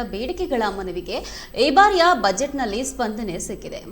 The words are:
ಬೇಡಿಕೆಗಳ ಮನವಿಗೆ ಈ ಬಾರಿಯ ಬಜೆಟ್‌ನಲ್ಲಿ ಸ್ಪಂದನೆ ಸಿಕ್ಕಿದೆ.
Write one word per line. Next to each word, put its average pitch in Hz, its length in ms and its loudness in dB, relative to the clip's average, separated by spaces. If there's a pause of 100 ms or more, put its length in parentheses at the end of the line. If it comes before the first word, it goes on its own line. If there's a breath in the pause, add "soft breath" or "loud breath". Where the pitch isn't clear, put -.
(100)
ಬೇಡಿಕೆಗಳ 262 520 -2 (160)
ಮನವಿಗೆ 185 720 -8 (180)
ಈ 311 40 4
ಬಾರಿಯ 381 320 6 (180)
ಬಜೆಟ್‌ನಲ್ಲಿ 226 640 0
ಸ್ಪಂದನೆ 214 560 -4
ಸಿಕ್ಕಿದೆ. - 540 -10